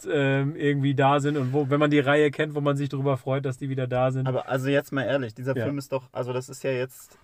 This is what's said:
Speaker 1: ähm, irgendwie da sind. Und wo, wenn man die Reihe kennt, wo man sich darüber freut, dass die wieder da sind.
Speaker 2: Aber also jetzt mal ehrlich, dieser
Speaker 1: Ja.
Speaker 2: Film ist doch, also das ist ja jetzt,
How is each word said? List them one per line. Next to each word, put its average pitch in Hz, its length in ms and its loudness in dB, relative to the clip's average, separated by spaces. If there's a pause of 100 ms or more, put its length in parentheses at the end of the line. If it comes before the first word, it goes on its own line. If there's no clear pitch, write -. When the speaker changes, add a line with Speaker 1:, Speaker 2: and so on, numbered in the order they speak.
(120)
Speaker 1:
ähm, 139 440 2
irgendwie 143 380 0
da 143 260 4
sind. 147 180 0
Und 127 160 -2
wo, 143 160 0
wenn 143 100 2
man 147 100 4
die 147 100 6
Reihe 147 300 4
kennt, 151 240 -4
wo 147 60 -4
man 143 160 2
sich 139 140 -2
darüber 139 260 0
freut, 139 300 -2
dass 127 100 -4
die 139 140 -8
wieder 131 160 -2
da 127 240 2
sind. 131 160 -2
Speaker 2:
Aber 123 220 -2
also 131 200 -2
jetzt 143 240 0
mal 135 120 -2
ehrlich, 127 280 -2
dieser 127 240 -4
Speaker 1:
Ja. 117 80 -2
Speaker 2:
Film 143 140 -2
ist 135 140 -10
doch, 131 200 -4
also 123 220 -4
das 127 160 -6
ist - 140 -16
ja 135 80 -2
jetzt, - 520 -6